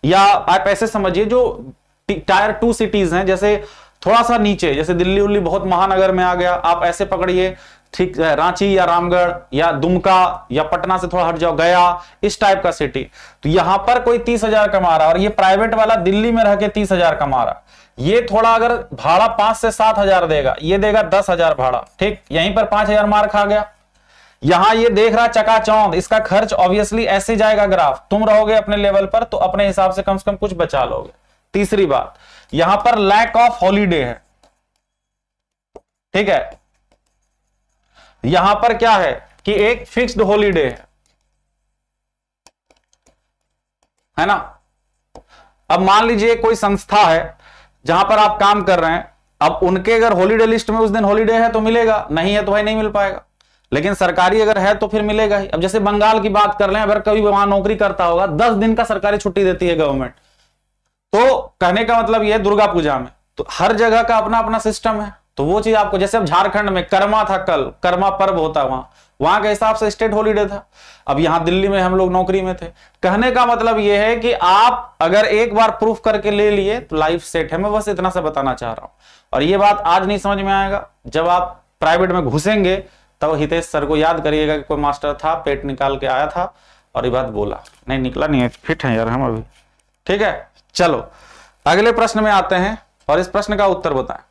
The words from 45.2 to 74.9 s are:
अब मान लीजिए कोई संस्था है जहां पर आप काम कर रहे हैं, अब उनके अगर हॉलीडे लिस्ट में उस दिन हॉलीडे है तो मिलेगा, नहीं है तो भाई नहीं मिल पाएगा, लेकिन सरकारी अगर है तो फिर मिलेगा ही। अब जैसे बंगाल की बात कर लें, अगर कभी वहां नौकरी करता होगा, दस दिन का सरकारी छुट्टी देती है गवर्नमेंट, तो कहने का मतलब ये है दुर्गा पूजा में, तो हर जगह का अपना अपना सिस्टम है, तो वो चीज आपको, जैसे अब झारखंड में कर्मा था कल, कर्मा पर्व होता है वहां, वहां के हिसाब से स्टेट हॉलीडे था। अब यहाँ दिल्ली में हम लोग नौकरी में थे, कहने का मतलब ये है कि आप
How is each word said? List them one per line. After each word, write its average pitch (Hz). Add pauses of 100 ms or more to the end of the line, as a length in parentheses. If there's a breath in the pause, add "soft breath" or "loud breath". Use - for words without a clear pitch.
अब 175
मान 202
लीजिए 233
कोई 226
संस्था 202
है - (500 soft breath)
जहां 170
पर 214
आप 208
काम 202
कर 175
रहे 160
हैं, - (260)
अब -
उनके 185
अगर 226
हॉलीडे 214
लिस्ट 220
में 220
उस 226
दिन 214
हॉलीडे 214
है 226
तो 226
मिलेगा, 220
नहीं 170
है 208
तो 196
भाई 208
नहीं 214
मिल 214
पाएगा, 202 (500)
लेकिन 160
सरकारी 185
अगर 214
है 202
तो 208
फिर 214
मिलेगा 208
ही। 196
अब 165
जैसे 185
बंगाल 208
की 202
बात 208
कर 202
लें, 214
अगर 208
कभी 214
वहां 202
नौकरी 202
करता 196
होगा, 175
दस 202
दिन 220
का 226
सरकारी 208
छुट्टी 202
देती 185
है 170
गवर्नमेंट, 135 (1000)
तो 240 (220)
कहने 190
का 226
मतलब 220
ये 208
है 220
दुर्गा 202
पूजा 151
में, 123 (280)
तो -
हर 196
जगह 226
का 226
अपना 220
अपना 226
सिस्टम 214
है, 202 (120)
तो 139
वो 185
चीज 220
आपको, 208
जैसे 202
अब 208
झारखंड 196
में 185
कर्मा 202
था 196
कल, 165 (100)
कर्मा 180
पर्व 190
होता 156
है 135
वहां, 127 (380 soft breath)
वहां 185
के 214
हिसाब 220
से 214
स्टेट 220
हॉलीडे 214
था। 202 (360 loud breath)
अब 139
यहाँ 165
दिल्ली 190
में 196
हम 185
लोग 185
नौकरी 185
में 185
थे, 170 (360 soft breath)
कहने 208
का 247
मतलब 226
ये 202
है 220
कि 233
आप 185